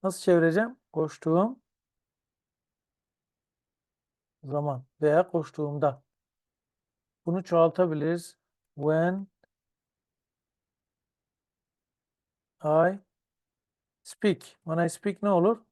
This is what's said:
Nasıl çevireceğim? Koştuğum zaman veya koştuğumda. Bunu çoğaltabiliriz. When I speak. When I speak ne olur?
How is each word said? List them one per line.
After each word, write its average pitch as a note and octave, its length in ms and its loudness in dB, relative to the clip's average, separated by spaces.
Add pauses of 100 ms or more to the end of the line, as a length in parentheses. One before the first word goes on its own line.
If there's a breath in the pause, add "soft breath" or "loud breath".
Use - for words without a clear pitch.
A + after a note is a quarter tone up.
Nasıl F#3+ 180 -4
çevireceğim? F3+ 560 2 (160)
Koştuğum E3 640 -2 (2750)
zaman C#3+ 420 -6 (160)
veya D#3 260 2
koştuğumda. D3 760 -4 (1200)
Bunu F3+ 180 -4
çoğaltabiliriz. E3 960 0 (380)
When E3 520 -2 (3250)
I E3 360 2 (1040)
speak. - 380 -4 (240)
When E3 200 -2
I E3 40 0
speak - 340 -8
ne G#3 60 0
olur? G3+ 320 2 (100)